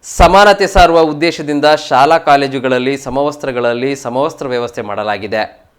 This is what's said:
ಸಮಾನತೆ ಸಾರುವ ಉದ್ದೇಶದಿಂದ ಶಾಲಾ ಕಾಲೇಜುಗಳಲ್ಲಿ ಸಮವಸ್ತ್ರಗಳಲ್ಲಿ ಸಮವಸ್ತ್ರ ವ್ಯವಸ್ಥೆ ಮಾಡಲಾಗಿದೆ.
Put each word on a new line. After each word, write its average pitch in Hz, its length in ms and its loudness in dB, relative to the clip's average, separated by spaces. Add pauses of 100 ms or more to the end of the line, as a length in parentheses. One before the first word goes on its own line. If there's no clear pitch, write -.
ಸಮಾನತೆ 196 640 2
ಸಾರುವ 170 320 4
ಉದ್ದೇಶದಿಂದ 151 640 0 (240)
ಶಾಲಾ 147 280 4
ಕಾಲೇಜುಗಳಲ್ಲಿ 135 800 0
ಸಮವಸ್ತ್ರಗಳಲ್ಲಿ 131 960 -4
ಸಮವಸ್ತ್ರ 135 520 -4
ವ್ಯವಸ್ಥೆ 120 340 -6
ಮಾಡಲಾಗಿದೆ. 104 960 -6